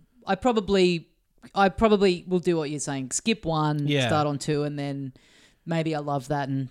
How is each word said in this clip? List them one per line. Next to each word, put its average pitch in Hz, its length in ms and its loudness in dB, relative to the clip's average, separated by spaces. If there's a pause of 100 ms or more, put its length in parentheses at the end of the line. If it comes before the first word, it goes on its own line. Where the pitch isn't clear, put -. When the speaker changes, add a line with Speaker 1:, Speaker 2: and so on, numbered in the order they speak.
(260)
Speaker 1:
I 190 80 0
probably, 185 720 2 (460)
I 196 140 4
probably 196 580 2
will 180 140 0
do 170 160 0
what 151 140 -2
you're 147 100 -6
saying, 135 320 -6
skip - 340 -2
one, 151 400 0
Speaker 2:
Yeah. 139 220 2
Speaker 1:
start 151 180 2
on 143 120 -2
two, 147 260 -2
and 147 140 -6
then 139 340 -8 (540)
maybe 165 280 -2
I 147 60 -4
love 143 280 -4
that 143 220 -2
and 135 200 -2